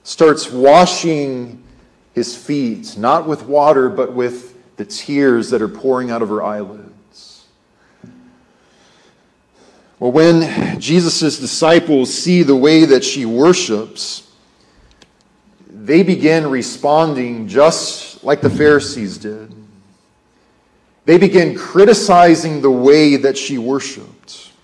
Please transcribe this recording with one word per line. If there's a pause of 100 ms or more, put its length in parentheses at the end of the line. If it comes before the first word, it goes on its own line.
starts
washing (540)
his
feet,
not
with
water,
but
with (220)
the
tears
that
are
pouring
out
of
her
eyelids. (2500)
Well,
when
Jesus'
disciples
see
the
way
that
she
worships, (1400)
they
begin
responding
just
like
the
Pharisees
did. (1500)
They
begin
criticizing
the
way
that
she
worshiped. (120)